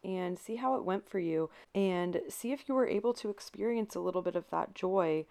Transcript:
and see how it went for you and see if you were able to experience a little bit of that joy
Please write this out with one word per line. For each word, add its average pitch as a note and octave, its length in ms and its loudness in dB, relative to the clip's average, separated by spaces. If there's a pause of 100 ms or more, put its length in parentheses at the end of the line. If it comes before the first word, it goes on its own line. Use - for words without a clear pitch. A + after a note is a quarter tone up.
and F3+ 340 -2
see - 180 -8
how C4 200 0
it - 80 -2
went G3 240 -2
for G3 120 -2
you D#3+ 320 0 (240)
and F3+ 520 2
see - 240 -6
if C#4 160 -6
you C4+ 60 2
were C4 140 4
able A3 260 2
to A3+ 160 -6
experience A3 640 -2
a F3+ 60 -4
little F3+ 240 0
bit F3+ 120 0
of E3+ 140 -4
that E3 240 -2
joy E3+ 580 2